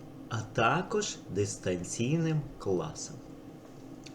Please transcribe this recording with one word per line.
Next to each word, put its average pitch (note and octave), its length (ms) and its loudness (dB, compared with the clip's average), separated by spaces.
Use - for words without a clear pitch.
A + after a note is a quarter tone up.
а A2 120 0
також C3+ 760 4
дистанційним A2+ 1120 2
класам. E2+ 580 0